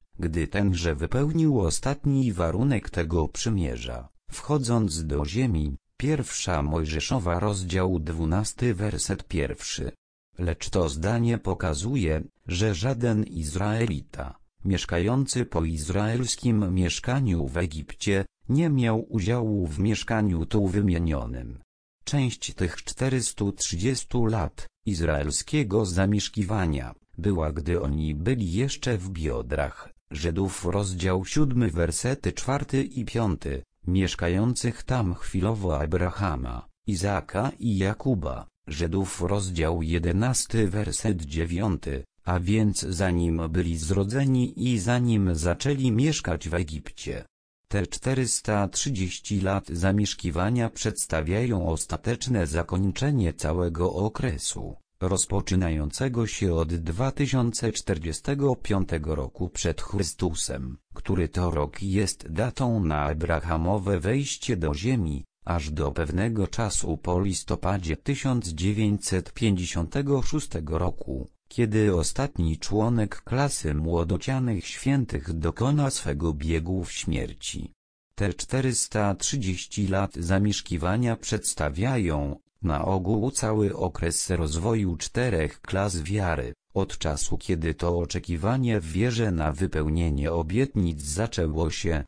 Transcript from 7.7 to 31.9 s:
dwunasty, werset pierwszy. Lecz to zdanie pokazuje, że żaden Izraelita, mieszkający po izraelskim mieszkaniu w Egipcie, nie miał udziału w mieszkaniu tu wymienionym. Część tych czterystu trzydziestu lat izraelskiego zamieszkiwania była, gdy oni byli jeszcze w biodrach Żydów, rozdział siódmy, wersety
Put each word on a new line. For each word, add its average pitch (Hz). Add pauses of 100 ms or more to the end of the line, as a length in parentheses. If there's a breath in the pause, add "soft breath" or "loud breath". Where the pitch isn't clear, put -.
dwunasty, 85
werset 101
pierwszy. - (460)
Lecz 87
to 87
zdanie 113
pokazuje, 85 (240)
że 92
żaden 117
Izraelita, 82 (260)
mieszkający 107
po -
izraelskim 101
mieszkaniu 92
w 65
Egipcie, 87 (240)
nie 156
miał 117
udziału 107
w 76
mieszkaniu 101
tu 104
wymienionym. 85 (440)
Część 135
tych -
czterystu 123
trzydziestu 117
lat 110 (180)
izraelskiego 87
zamieszkiwania 92 (220)
była, 85
gdy 82
oni 76
byli 95
jeszcze 123
w 92
biodrach 71 (220)
Żydów, 87
rozdział 92
siódmy, 123
wersety 85